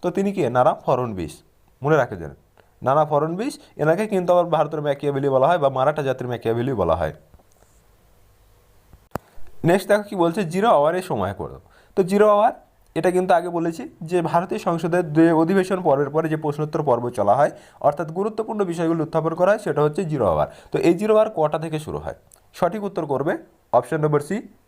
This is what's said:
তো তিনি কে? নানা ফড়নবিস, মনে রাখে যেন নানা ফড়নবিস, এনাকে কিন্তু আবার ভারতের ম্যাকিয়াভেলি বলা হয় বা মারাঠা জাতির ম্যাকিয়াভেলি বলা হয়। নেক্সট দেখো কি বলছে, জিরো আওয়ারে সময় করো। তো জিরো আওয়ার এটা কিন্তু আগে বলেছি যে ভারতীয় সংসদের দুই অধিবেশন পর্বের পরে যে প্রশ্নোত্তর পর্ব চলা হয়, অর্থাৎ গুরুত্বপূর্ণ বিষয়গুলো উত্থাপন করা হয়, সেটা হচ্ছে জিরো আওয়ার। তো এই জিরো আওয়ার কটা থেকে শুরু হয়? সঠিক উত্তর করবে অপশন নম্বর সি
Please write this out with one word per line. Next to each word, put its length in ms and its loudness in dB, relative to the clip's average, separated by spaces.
তো 80 -2
তিনি 220 -2
কে? 180 -2
নানা 240 4
ফড়নবিস, 680 -4
মনে 140 2
রাখে 200 0
যেন 140 -10
নানা 220 2
ফড়নবিস, 540 -2
এনাকে 300 0
কিন্তু 260 0
আবার 120 4
ভারতের 380 -2
ম্যাকিয়াভেলি 460 -2
বলা 180 4
হয় 120 4
বা 100 2
মারাঠা 340 0
জাতির 240 -4
ম্যাকিয়াভেলি 460 -2
বলা 220 2
হয়। 180 -4
নেক্সট 240 2
দেখো 140 2
কি 140 -10
বলছে, 280 0
জিরো 260 0
আওয়ারে 320 4
সময় 320 -4
করো। 260 -12
তো 60 2
জিরো 260 4
আওয়ার 240 4
এটা 160 0
কিন্তু 240 2
আগে 140 0
বলেছি 540 -6
যে 200 -2
ভারতীয় 380 -2
সংসদের 520 -2
দুই 200 6
অধিবেশন 500 2
পর্বের 280 2
পরে 180 -2
যে 80 -2
প্রশ্নোত্তর 460 -4
পর্ব 280 2
চলা 240 2
হয়, 160 4
অর্থাৎ 300 0
গুরুত্বপূর্ণ 540 -4
বিষয়গুলো 400 -2
উত্থাপন 300 -2
করা 160 2
হয়, 80 2
সেটা 240 -2
হচ্ছে 220 0
জিরো 220 0
আওয়ার। 220 2
তো 60 -2
এই 160 4
জিরো 200 0
আওয়ার 220 4
কটা 220 0
থেকে 200 -6
শুরু 200 -8
হয়? 160 -10
সঠিক 320 -2
উত্তর 220 -6
করবে 260 -2
অপশন 320 0
নম্বর 160 2
সি 160 -6